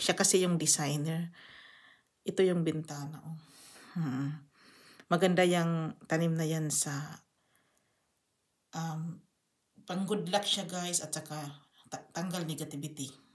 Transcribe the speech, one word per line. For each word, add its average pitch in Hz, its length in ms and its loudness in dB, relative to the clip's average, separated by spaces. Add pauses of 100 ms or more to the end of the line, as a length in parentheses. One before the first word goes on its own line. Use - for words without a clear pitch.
Siya 175 160 2
kasi 190 240 6
yung 180 160 4
designer. 160 800 0 (880)
Ito 185 160 -2
yung 180 240 4
bintana, 156 560 -4
oh. 160 160 -12 (560)
Hmm. 143 560 -2 (600)
Maganda 175 320 6
yung 170 640 2
tanim 165 320 2
na 160 80 0
yan 156 240 0
sa, 147 560 -4 (1500)
um, 160 400 -6 (720)
pang 185 160 -2
good 175 240 -2
luck 202 160 2
siya, 190 240 -2
guys, 175 320 -2
at 156 160 -10
saka 151 320 -8 (400)
ta-, - 240 -12
tanggal 175 320 -4
negativity. 147 640 -6 (260)